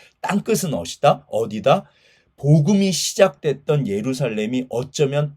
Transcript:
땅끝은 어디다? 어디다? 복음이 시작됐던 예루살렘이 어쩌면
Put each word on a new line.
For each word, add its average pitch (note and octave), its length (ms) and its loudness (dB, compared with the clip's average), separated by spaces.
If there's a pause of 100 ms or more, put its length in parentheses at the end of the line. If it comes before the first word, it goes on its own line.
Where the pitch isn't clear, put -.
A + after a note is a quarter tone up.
(220)
땅끝은 F#3 500 -2
어디다? B2+ 560 -2
어디다? A2+ 560 0 (520)
복음이 E3 540 4
시작됐던 D3+ 960 0
예루살렘이 A#2 840 -4
어쩌면 C#3+ 680 -2